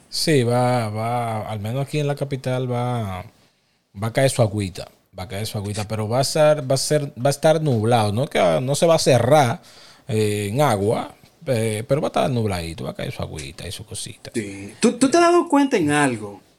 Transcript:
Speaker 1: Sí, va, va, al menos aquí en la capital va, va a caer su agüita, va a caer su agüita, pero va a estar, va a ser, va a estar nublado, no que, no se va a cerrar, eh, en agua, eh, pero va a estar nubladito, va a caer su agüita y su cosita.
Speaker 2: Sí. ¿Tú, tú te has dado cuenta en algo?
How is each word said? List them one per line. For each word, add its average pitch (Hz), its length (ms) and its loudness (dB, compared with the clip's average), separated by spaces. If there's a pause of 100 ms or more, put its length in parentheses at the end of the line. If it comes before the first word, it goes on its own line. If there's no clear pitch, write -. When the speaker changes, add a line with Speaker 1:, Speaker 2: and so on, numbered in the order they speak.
Speaker 1:
Sí, 143 340 2
va, 120 460 2
va, 113 600 -4
al 110 100 -8
menos 120 260 -4
aquí 151 140 -4
en 147 80 -2
la 143 80 -4
capital 131 560 -4
va, 117 540 -4 (760)
va 110 60 -2
a 110 60 -8
caer 135 160 4
su - 120 0
agüita, 101 460 -2 (300)
va 92 60 -10
a 87 40 -12
caer 101 200 -6
su - 100 -8
agüita, 101 300 -6
pero 110 200 -4
va 117 120 0
a - 20 2
estar, 151 480 2
va 135 60 2
a - 20 2
ser, 143 300 -2 (100)
va 120 100 -2
a 139 40 2
estar 160 300 2
nublado, 117 520 2
no 131 140 0
que, - 120 -2 (220)
no 135 140 -2
se 175 100 2
va 165 100 6
a 156 40 4
cerrar, 131 640 4 (460)
eh, 104 440 0
en 127 100 2
agua, 107 540 0 (320)
eh, 110 400 0
pero 135 140 0
va - 60 -2
a - 20 -8
estar - 200 0
nubladito, 92 540 -2
va 65 80 -8
a - 40 -12
caer - 160 -6
su - 120 -8
agüita 71 440 -10
y 98 40 -10
su 104 140 -12
cosita. - 480 -14
Speaker 2:
Sí. 98 460 -8
¿Tú, 240 140 4
tú 254 160 2
te 339 80 4
has 339 60 6
dado 339 260 4
cuenta 277 280 4
en 151 140 0
algo? 117 500 -2 (180)